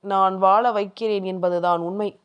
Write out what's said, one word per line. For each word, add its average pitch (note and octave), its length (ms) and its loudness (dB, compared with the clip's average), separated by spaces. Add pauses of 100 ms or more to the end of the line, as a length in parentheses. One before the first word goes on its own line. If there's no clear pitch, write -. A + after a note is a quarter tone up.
நான் F#3+ 340 2
வாழ G3 340 4
வைக்கிறேன் G3+ 600 -4
என்பதுதான் F3 500 0
உண்மை. G3 260 -6 (160)